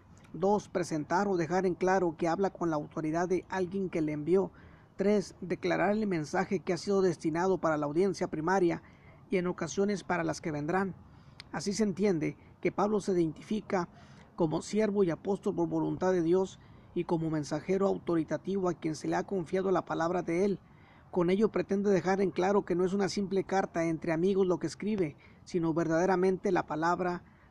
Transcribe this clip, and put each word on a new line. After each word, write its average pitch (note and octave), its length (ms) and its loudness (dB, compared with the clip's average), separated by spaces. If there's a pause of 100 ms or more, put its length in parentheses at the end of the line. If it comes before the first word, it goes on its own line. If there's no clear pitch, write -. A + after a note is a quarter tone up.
(320)
Dos, F#3+ 360 0
presentar E3+ 600 -2
o F#3+ 80 0
dejar F3 300 0
en F3+ 80 0
claro F3+ 420 2
que E3+ 100 -2
habla F#3 220 0
con E3+ 220 -2
la D#3 60 0
autoridad D#3 520 -2
de F#3 220 -2
alguien F#3+ 400 -4
que E3+ 100 -4
le D3+ 120 -2
envió. E3+ 380 0 (460)
Tres, G3+ 460 0
declarar F3 480 0
el G#3+ 160 0
mensaje F3+ 540 -2
que F#3+ 120 -4
ha E3+ 60 0
sido G3 240 2
destinado E3+ 560 2
para D#3+ 180 0
la D3+ 80 -2
audiencia E3+ 440 0
primaria E3+ 540 0 (480)
y G3 80 0
en F3+ 80 0
ocasiones F3+ 580 -2
para F3 200 -2
las D#3 180 -4
que E3+ 80 -4
vendrán. E3+ 440 -2 (580)
Así G3 200 -4
se G#3 120 0
entiende F3 520 0 (240)
que F#3 100 0
Pablo G#3 300 0
se G3 120 -2
identifica F3 760 -2 (480)
como E3 240 0
siervo G#3 440 2
y E3+ 60 0
apóstol F#3+ 440 -2
por E3+ 140 0
voluntad D#3+ 440 0
de F3+ 100 2
Dios F#3 360 2 (360)
y F3 100 -2
como D#3+ 260 0
mensajero D#3 560 0
autoritativo F3+ 840 -2
a F3 60 0
quien E3 200 -6
se D3+ 140 -8
le E3+ 80 0
ha F3+ 80 -2
confiado F#3 460 -2
la E3+ 160 0
palabra E3 360 -2
de E3+ 220 0
él. G3+ 140 0 (520)
Con F3 200 2
ello G3 200 4
pretende G3 400 0
dejar F#3+ 300 2
en F#3+ 100 2
claro F#3 340 2
que F#3 100 -2
no F3 100 2
es F3+ 80 0
una G3+ 160 0
simple F#3+ 360 -2
carta F#3+ 400 -2
entre E3 280 -2
amigos F#3+ 340 2
lo F3 120 2
que - 80 -6
escribe, F#3 500 -4 (280)
sino E3 280 0
verdaderamente F3+ 800 2
la E3 140 2
palabra F3 560 -2 (280)